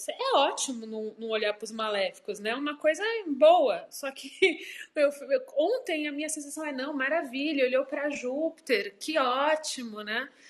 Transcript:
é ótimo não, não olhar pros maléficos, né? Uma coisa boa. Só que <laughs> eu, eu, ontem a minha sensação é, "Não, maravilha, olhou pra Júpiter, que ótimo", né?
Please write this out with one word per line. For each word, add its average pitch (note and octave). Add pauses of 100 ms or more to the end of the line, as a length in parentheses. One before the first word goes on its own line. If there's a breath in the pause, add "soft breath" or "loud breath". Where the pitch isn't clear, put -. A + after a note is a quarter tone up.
(100)
é B4+
ótimo C#4
não, A3
não A3+
olhar G#3+
pros G#3+
maléficos, G3+
né? A3
Uma D4
coisa D#4 (260)
boa. C#4+
Só C4+
que C4+
<laughs> -
eu, C#4+ (200)
eu, C4 (140)
ontem D#4+
a C#4+
minha D4
sensação D4+
é, D4+
"Não, C4+
maravilha, C#4
olhou C4
pra D4
Júpiter, C4
que D#4
ótimo", C4
né? A3+ (220 soft breath)